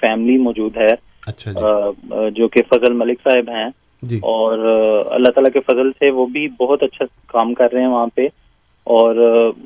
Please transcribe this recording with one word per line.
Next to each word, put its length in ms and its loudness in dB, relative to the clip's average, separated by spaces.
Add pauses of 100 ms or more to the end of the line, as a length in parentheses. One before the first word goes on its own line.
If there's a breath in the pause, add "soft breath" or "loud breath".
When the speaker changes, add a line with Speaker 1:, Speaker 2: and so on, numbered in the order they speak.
Speaker 1:
فیملی 380 0
موجود 380 -4
ہے، 380 0 (120)
Speaker 2:
اچھا 260 -12
جی۔ 80 -8
Speaker 1:
آ، 100 0 (500)
آ، 80 -2
جو 200 0
کہ 140 2
فضل 300 0
ملک 320 -4
صاحب 260 0
ہیں۔ 180 -8 (340)
Speaker 2:
جی۔ 140 -6
Speaker 1:
اور، 420 -2
آ، 560 0
اللہ 160 4
تعالیٰ 220 2
کے 80 0
فضل 300 0
سے 200 0
وہ 160 0
بھی 220 -6
بہت 340 -2
اچھا 220 -4 (220)
کام 280 -2
کر 180 0
رہے 80 -2
ہیں 80 0
وہاں 260 0
پہ۔ 120 -2 (580)
اور، 320 4
آ، 340 4 (160)